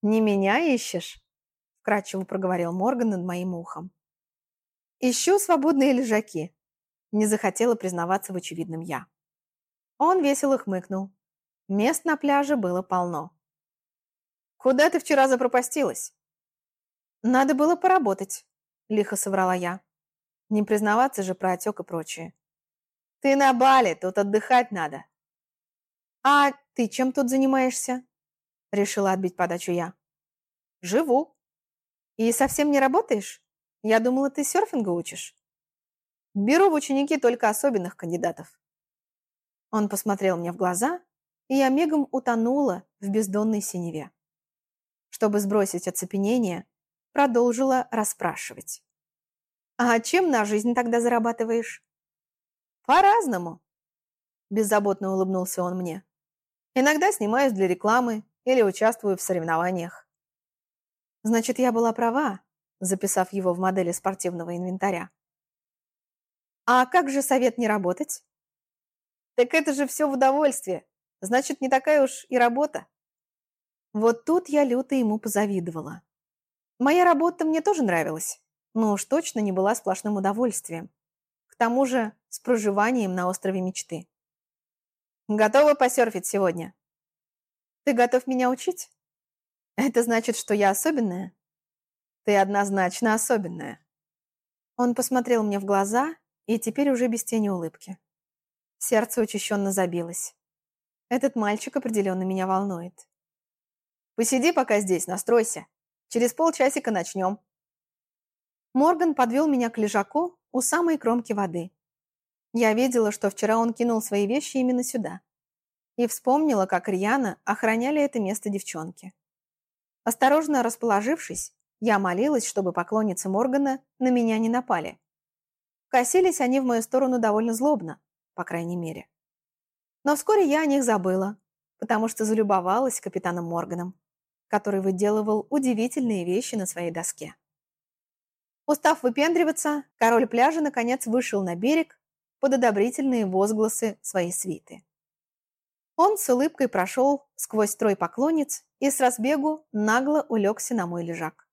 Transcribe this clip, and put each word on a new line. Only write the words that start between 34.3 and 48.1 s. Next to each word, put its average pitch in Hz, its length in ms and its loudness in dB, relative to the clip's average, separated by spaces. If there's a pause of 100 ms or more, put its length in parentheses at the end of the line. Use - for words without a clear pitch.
ты 285 120 -4
сёрфинга 302 460 -2
учишь". - 480 -8 (960)
"Беру 302 380 4
в - 20 0
ученики 285 440 0
только 240 300 2
особенных 214 480 0
кандидатов". 165 640 -6 (1120)
Он 214 180 0
посмотрел 196 500 -2
мне 170 140 -6
в 175 60 -10
глаза, 208 440 -2 (460)
и 262 80 -2
я 269 140 4
мигом 302 420 0
утонула 240 720 0 (160)
в 196 100 -8
бездонной 208 520 0
синеве. 170 480 -8 (1000)
Чтобы 208 300 0
сбросить 196 480 0
оцепенение, 196 760 -2 (460)
продолжила 254 800 2
расспрашивать. - 920 -6 (920)